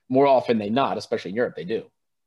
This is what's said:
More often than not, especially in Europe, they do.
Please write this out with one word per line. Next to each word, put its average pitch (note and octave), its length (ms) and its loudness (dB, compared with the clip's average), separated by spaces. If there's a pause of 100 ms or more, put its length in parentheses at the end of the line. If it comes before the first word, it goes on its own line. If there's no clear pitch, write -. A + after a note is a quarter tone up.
More C3+ 180 4
often B2 320 4
than G#2 160 -4
not, A2 240 0
especially G#2 320 -6
in G2+ 60 -8
Europe, A2+ 200 -2
they - 80 -12
do. A2 200 -6 (420)